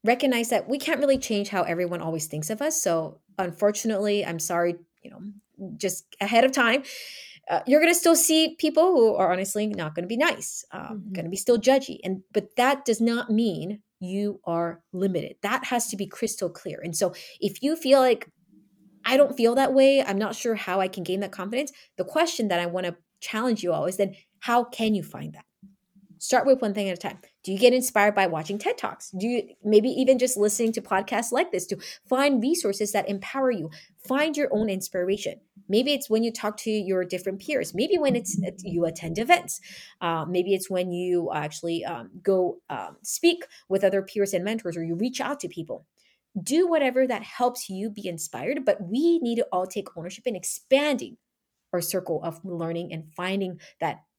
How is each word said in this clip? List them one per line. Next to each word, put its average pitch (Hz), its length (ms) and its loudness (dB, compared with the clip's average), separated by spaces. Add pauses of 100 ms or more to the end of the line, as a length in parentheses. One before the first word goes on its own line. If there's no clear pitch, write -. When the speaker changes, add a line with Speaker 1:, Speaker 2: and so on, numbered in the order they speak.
Speaker 1:
recognize 233 460 4
that 220 180 0
we 277 100 0
can't 262 220 0
really 269 180 6
change 202 300 -2
how 185 140 0
everyone 170 380 -2
always 160 260 -4
thinks 151 240 -6
of 220 120 -4
us. 302 180 -2
So 165 400 -2 (180)
unfortunately, 208 840 0
I'm 165 140 -4
sorry, 175 380 0 (260)
you - 80 -20
know, - 100 -20 (560)
just - 300 -6 (140)
ahead 220 240 4
of 262 80 4
time, 262 300 2 (680)
uh, 165 180 0
you're 277 140 8
gonna 339 140 6
still 339 220 6
see 320 420 4
people 320 340 4
who 226 220 6
are 185 180 2
honestly 202 340 -2
not 175 280 -4
gonna 175 120 -6
be 226 100 -4
nice, - 560 -2
um, - 320 -10
Speaker 2:
Mm-hmm. 202 80 -12
Speaker 1:
gonna 170 160 -8
be 185 80 -6
still 240 220 2
judgy. 262 460 2
And, 190 180 -4 (100)
but 202 240 -4
that 262 280 2
does 220 160 0
not 233 300 0
mean 208 520 -2 (180)
you 196 440 -4
are 170 380 -4 (100)
limited. 185 500 -2
That 226 240 -2
has 240 220 -2
to 208 80 -8
be 196 100 -6
crystal 196 440 -6
clear. - 320 -12
And 170 140 -8
so 180 180 0 (260)
if 202 220 -4
you 302 140 0
feel 269 240 6
like, 254 280 2 (760)
"I 254 120 4
don't 277 200 6
feel 233 180 4
that 269 180 4
way, 269 300 8
I'm 196 160 0
not 214 160 -2
sure 226 220 -2
how 190 240 -2
I 190 80 2
can 190 160 -8
gain 185 160 -2
that 196 120 -6
confidence," 233 400 -4 (240)
the 185 80 -2
question 311 440 0
that 175 120 2
I 175 60 -2
wanna 175 300 -4 (240)
challenge 226 420 -2
you 175 100 0
all 151 140 0
is 190 100 -4
then, 196 180 0 (260)
how 240 240 2
can 226 300 -2
you 180 80 -2
find 151 300 -12
that? - 120 -20 (760)
Start - 280 0
with 262 160 4
one 208 120 -2
thing 202 140 -2
at 185 100 -4
a - 20 -16
time. - 180 -8 (260)
Do 185 80 -4
you 196 60 -4
get 240 160 8
inspired 214 400 4
by 196 120 4
watching 160 320 -4
ted - 200 -4
Talks? - 320 -8
Do 190 160 -6
you, 240 240 -2 (120)
maybe 214 280 6
even 262 280 4
just 254 180 2
listening 214 360 2
to 220 100 -4
podcasts 214 480 -2
like 320 220 0
this 180 140 -4
to 196 100 -4 (320)
find 262 340 2
resources 214 500 0
that 202 160 0
empower 254 420 -2
you? 160 200 -4 (380)
Find 294 280 0
your 294 160 0
own 214 180 0
inspiration. 190 720 -4 (280)
Maybe 254 240 2
it's 277 160 -2
when 220 160 2
you 226 80 -2
talk 214 260 -6
to 226 120 -4
your 190 340 0
different 185 360 -6
peers. 247 340 -4
Maybe 330 240 0
when 269 180 2
it's, - 260 -4
it's 180 220 -8
you 170 220 0
attend 165 320 -6
events. - 420 2 (400)
Uh, 165 260 -2
maybe 180 280 0
it's 190 160 -4
when 180 200 -2
you 175 440 -2
actually, 156 500 -6
um, 120 260 -10 (120)
go, 185 360 2 (120)
um, 104 320 -10
speak 339 420 0 (240)
with 190 160 0
other 196 180 4
peers 196 300 -2
and 180 120 -2
mentors, 202 320 -4
or 165 80 -4
you 165 100 -2
reach 247 260 -2
out 277 200 -4
to - 80 -8
people. - 380 -10 (560)
Do 330 240 4
whatever 269 400 2
that 226 180 -4
helps - 440 -2
you 202 220 -6
be 202 180 -10
inspired, 170 560 -6
but 208 160 2
we 285 380 2
need 233 180 -2
to 233 160 0
all 185 140 -2
take 196 300 -8
ownership 175 300 -10
in 233 100 -2
expanding 262 840 0 (560)
our 180 80 0
circle 185 400 -2
of 160 220 -8
learning 170 480 -6
and 156 220 -12
finding 185 460 -4 (200)
that 151 240 -4 (140)